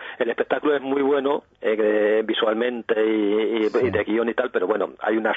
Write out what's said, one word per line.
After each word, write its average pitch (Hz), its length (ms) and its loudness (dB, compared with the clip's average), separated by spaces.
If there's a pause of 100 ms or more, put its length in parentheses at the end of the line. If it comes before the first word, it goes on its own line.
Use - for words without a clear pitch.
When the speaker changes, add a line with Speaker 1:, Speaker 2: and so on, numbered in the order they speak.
(180)
Speaker 1:
el 117 120 -2
espectáculo 135 480 0
es 131 40 -4
muy 135 200 -2
bueno, 139 420 0 (160)
eh, 107 640 2
visualmente 113 680 -2 (120)
y, 110 600 0
y, 107 40 2
Speaker 2:
Sí. 113 160 0
Speaker 1:
y 117 60 2
de 104 140 0
guión 113 240 0
y 113 40 -2
tal, 127 160 -2
pero 98 160 -2
bueno, 92 260 0 (100)
hay 110 160 0
unas 110 200 0